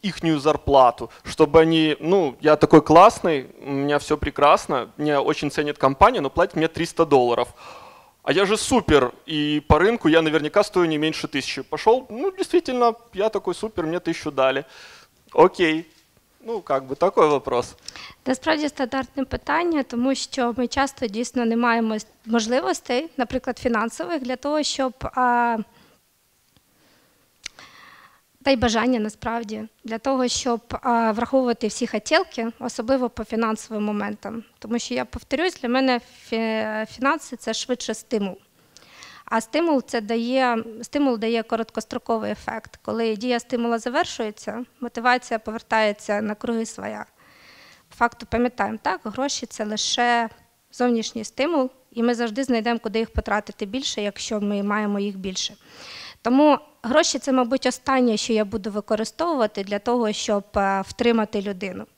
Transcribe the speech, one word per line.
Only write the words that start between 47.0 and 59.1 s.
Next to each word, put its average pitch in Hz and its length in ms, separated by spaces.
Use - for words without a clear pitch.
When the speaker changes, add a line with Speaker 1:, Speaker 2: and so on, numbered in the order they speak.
Speaker 2:
По - 80
факту 233 340
пам'ятаємо, 226 520
так? 370 220
Гроші — 254 420
це - 180
лише 233 640
зовнішній 226 520
стимул, 277 460
і 233 100
ми 240 120
завжди 233 300
знайдемо, 233 340
куди 220 200
їх 226 120
потратити 208 560
більше, 240 360
якщо 233 380
ми 202 220
маємо 208 360
їх 202 180
більше. 190 380
Тому 277 360
гроші — 294 360
це, 269 140
мабуть, 254 340
останнє, 247 500
що - 160
я 214 120
буду 202 260
використовувати 220 920